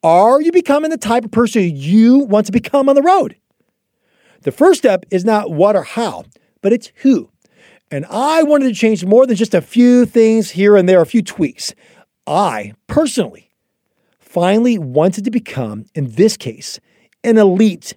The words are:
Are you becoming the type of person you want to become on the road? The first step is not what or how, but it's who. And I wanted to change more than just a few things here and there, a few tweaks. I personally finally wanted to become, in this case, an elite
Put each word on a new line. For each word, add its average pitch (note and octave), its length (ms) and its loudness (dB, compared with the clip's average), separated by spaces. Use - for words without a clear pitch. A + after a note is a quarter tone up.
Are G3+ 400 4
you E4 100 0
becoming D#4 380 0
the D#4+ 80 -6
type A#3 260 -2
of G3+ 60 -12
person A3 460 -2
you A3 440 2
want G#3+ 280 0
to G#3 40 -10
become C4+ 380 -2
on C#4 60 4
the C#4 80 2
road? F4+ 320 0
The C3+ 100 -4
first F4 260 2
step F#3+ 320 -2
is F#3 160 -4
not G#3 240 -2
what F3+ 260 2
or F#3 60 0
how, C#3+ 420 -8
but G3 100 0
it's A#3+ 260 -4
who. - 340 -2
And D3 160 -8
I D4+ 380 0
wanted C#4+ 240 2
to A3+ 80 -4
change G#3+ 280 -2
more A3 220 4
than B3 100 -2
just G#3 200 -4
a E3 60 2
few B3 440 4
things A3+ 460 0
here G3+ 260 4
and F3+ 100 2
there, F#3 140 4
a D#3+ 60 2
few A3 160 -2
tweaks. - 500 -8
I C3 460 -4
personally A#3+ 640 -4
finally G#3+ 580 -2
wanted D#3+ 480 -2
to A#3 60 -6
become, A2+ 540 -8
in C3+ 160 -6
this G3 260 0
case, - 420 -14
an A3 160 2
elite G3 580 0